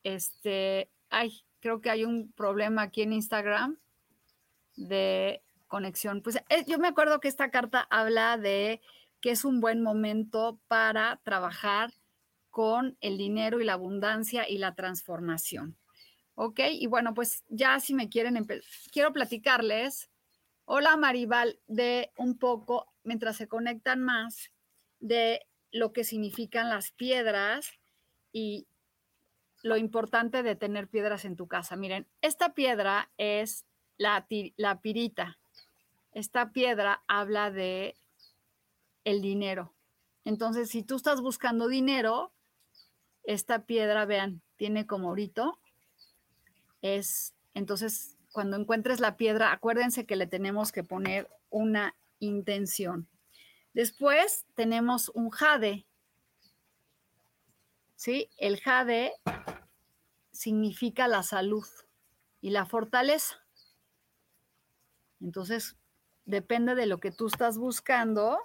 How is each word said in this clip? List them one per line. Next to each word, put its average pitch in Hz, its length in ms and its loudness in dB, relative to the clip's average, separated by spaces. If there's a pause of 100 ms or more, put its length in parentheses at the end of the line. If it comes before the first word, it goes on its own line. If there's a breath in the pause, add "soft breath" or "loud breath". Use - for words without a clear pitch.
Este, 190 880 -2 (180)
ay, 220 340 -2 (160)
creo 226 220 -2
que 240 80 0
hay 220 140 2
un 226 300 -2
problema 214 500 0
aquí 208 200 -2
en 214 100 0
Instagram 214 640 0 (1000)
de 190 680 0 (240)
conexión. 196 540 -4
Pues, 226 160 -4 (120)
eh, 320 160 4
yo 302 140 0
me 349 80 4
acuerdo 302 320 4
que 285 80 -2
esta 269 240 0
carta 247 380 2
habla 226 480 4
de 208 440 0 (400 soft breath)
que 240 100 0
es 233 140 0
un 254 140 2
buen 226 240 2
momento 220 840 0
para 220 560 2
trabajar 202 680 0 (560)
con 233 520 0
el 196 160 -4
dinero 220 420 0
y 226 60 0
la 202 80 2
abundancia 208 760 -2
y 202 100 -4
la 190 160 -2
transformación. 170 1000 -6 (600 soft breath)
¿Ok? 220 240 -4 (120)
Y 269 140 -4
bueno, 233 300 2
pues 240 340 -2
ya 262 300 4
si 269 160 -2
me 220 140 0
quieren 240 260 2
empe-, 214 280 -4 (280)
quiero 294 200 4
platicarles, 240 1000 0 (560)
hola 294 300 6
Maribal, 240 720 2
de 240 480 0
un 247 220 -2
poco, 240 560 -2 (100)
mientras 220 340 -4
se 214 100 -10
conectan 240 560 -2
más, 233 480 -2 (480)
de 226 480 2 (240)
lo 226 220 0
que 233 100 -2
significan 226 680 -4
las 202 220 -4
piedras 233 800 0 (600)
y 214 360 -6 (960)
lo 226 140 2
importante 226 680 0
de 214 120 0
tener 208 320 -4
piedras 208 380 -2
en 180 100 -8
tu 175 120 -12
casa. 170 280 -6
Miren, 190 320 -6 (140)
esta 311 320 2
piedra 208 640 2
es 214 480 -2 (320)
la 208 300 2
ti-, 208 300 -6
la 202 220 0
pirita. 214 600 -4 (720 loud breath)
Esta 220 400 -4
piedra 214 560 0
habla 208 420 0
de 190 460 -4 (1080)
el 202 180 0
dinero. 196 520 -4 (500)
Entonces, 226 460 -2
si 226 140 -4
tú 262 140 -6
estás 277 240 2
buscando 240 460 -2
dinero, 262 640 0 (920)
esta 214 420 -2
piedra, 214 400 2
vean, 196 360 0 (140)
tiene 214 300 -2
como 190 240 -4
orito. 208 500 -2 (1200)
Es, 196 520 -4 (200)
entonces, 202 640 -6 (140)
cuando 202 260 -4
encuentres 226 420 0
la 220 160 2
piedra, 220 360 4
acuérdense 233 540 0
que 202 100 -2
le 185 120 0
tenemos 196 440 -2
que 180 120 -6
poner 190 460 -4 (200)
una 214 460 0 (240)
intención. 202 880 -4 (680 soft breath)
Después 285 720 2 (100)
tenemos 233 540 2
un 233 200 -2
jade. 202 560 2 (2000)
¿Sí? 262 420 -4
El 202 220 0
jade 254 540 2 (1160)
significa 214 760 0
la 202 160 2
salud 202 440 -2 (760)
y 196 80 -6
la 202 160 2
fortaleza. 247 760 0 (1800)
Entonces, 185 560 -6 (480)
depende 233 500 0
de 240 100 2
lo 185 140 0
que 185 120 -6
tú 226 160 -4
estás 226 300 -2
buscando. 233 880 0